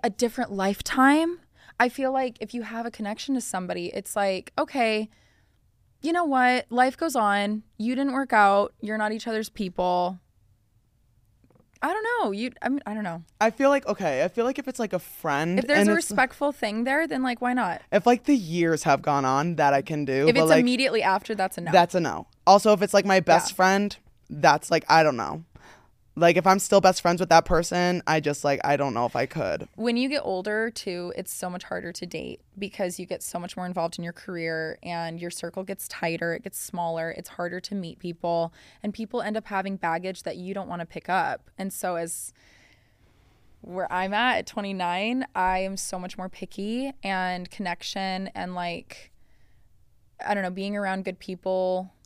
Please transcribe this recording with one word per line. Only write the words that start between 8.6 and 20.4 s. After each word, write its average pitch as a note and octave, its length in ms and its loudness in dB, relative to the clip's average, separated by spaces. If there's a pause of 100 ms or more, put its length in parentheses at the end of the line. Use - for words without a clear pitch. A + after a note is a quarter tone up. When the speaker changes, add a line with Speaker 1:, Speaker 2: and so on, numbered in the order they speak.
Speaker 1:
You're G#3+ 180 -6
not G#3+ 120 -2
each A3 160 -8
other's A3 220 -4
people. F3+ 680 -2 (1600)
I D#4 120 0
don't G#4+ 120 -4 (140)
know. C#4 140 0
You, A#3 180 -6 (100)
I - 60 -2
mean, C4+ 180 -2
I G#3 80 -6
don't G#3+ 120 -6
know. E3 180 -8 (160)
Speaker 2:
I A3+ 120 4
feel C4+ 180 4
like, C#4 180 2
okay, D#3 380 0
I - 20 2
feel A#3 160 -2
like C4 160 -2
if C4+ 80 -10
it's, C4 120 -6
like, A3 120 -4
a F3+ 80 0
friend D#3+ 600 -2
Speaker 1:
If - 60 2
there's D4 140 4
Speaker 2:
and D4+ 80 6
Speaker 1:
a D#4 60 6
Speaker 2:
it's E4 160 0
Speaker 1:
respectful C4 420 0
thing A3+ 320 -4
there, C#4+ 240 0
then, C4 160 -4
like, B3 180 -4
why B3 120 0
not? G#3 360 -2
Speaker 2:
If, G3 160 2
like, A#3+ 200 6
the D4 100 6
years E3 480 2
have C#3 180 4
gone C#3+ 220 2
on, C#3 320 2
that C#3+ 180 4
I C#3 80 4
can D3+ 220 -4
do, C3+ 240 2
Speaker 1:
If E3 80 6
Speaker 2:
but, - 60 4